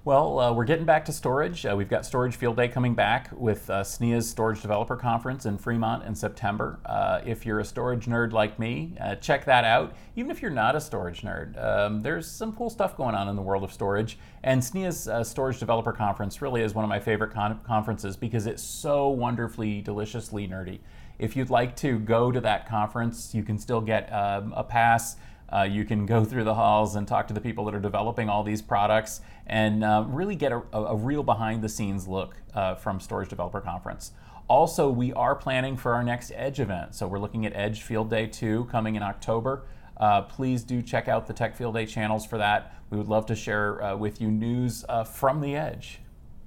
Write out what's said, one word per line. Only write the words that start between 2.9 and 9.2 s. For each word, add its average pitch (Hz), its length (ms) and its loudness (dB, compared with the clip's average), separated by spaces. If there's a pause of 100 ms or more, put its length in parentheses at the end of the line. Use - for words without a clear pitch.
back 110 380 2
with, 107 360 0
uh, 98 140 0
snea's 117 440 0
Storage 110 340 0
Developer 104 340 0
Conference 123 500 -2
in 104 120 -2
Fremont 117 480 0
in 110 100 -4
September. 113 680 -2
Uh, 98 400 2
if 113 200 -6
you're 107 140 0
a 104 60 -2
storage 123 400 -4
nerd 117 260 2
like 110 280 2
me, 143 420 -4
uh, 156 140 -2
check 139 300 0